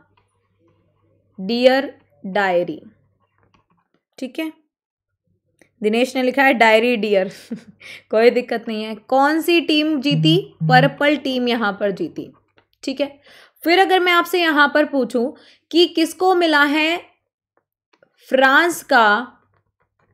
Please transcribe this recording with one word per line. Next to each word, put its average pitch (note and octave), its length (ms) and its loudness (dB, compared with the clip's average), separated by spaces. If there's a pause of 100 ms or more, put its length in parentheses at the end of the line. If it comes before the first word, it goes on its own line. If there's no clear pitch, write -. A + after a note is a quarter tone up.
(1400)
डियर B3+ 540 0 (300)
डायरी, F3+ 580 -2 (1400)
ठीक C4 220 -12
है। D#4+ 120 -8 (1300)
दिनेश A#3 340 -2
ने C4 80 -4
लिखा B3+ 200 0
है C4+ 100 4
डायरी A3+ 440 4
डियर G3+ 340 -2 (200)
<laughs> - 600 -20
कोई A3+ 180 4
दिक्कत A#3 380 -2
नहीं G#3+ 160 -8
है। A3 120 -10
कौन C#4 460 0
सी E4+ 200 0
टीम D4+ 400 -2
जीती? D4 360 0 (260)
पर्पल C#4 540 2
टीम B3+ 300 -4
यहाँ A3+ 320 -2
पर G3+ 120 -2
जीती, E3+ 400 -10 (520)
ठीक C4+ 180 -6
है। C#4+ 180 -8 (440)
फिर E4+ 160 2
अगर F#4 200 2
मैं F4+ 120 0
आपसे F4 300 0
यहाँ D4 320 2
पर D4+ 120 2
पूछूं C4 440 -2 (420)
कि E4+ 160 4
किसको F#4 480 0
मिला D#4 280 2
है D#4 340 -2 (1300)
फ्रांस C4+ 540 2
का A#3 440 2 (840)